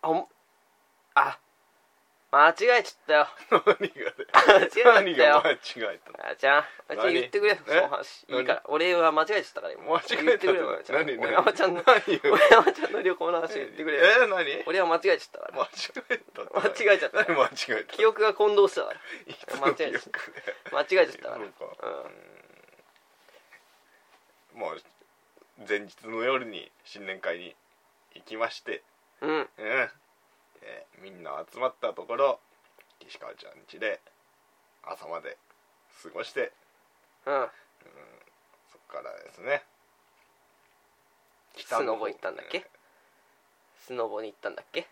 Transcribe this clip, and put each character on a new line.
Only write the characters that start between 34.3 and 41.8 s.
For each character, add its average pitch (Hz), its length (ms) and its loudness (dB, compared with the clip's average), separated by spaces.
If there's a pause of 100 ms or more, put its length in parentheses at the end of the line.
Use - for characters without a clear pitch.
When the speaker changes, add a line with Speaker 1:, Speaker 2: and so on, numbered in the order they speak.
Speaker 2:
朝 - 260 -16
ま 82 120 -10
で 76 160 -16 (680)
過 82 80 -20
ご 117 140 -12
し - 80 -18
て、 123 200 -6 (720)
Speaker 1:
う 135 40 -6
ん。 143 40 -4
Speaker 2:
う 135 100 -2
ん、 113 60 -10 (1200)
そ - 60 -20
っ - 100 -20
か - 140 -14
ら - 160 -16
で - 140 -20
す - 80 -20
ね、 139 220 -4 (1900)
北 - 240 -6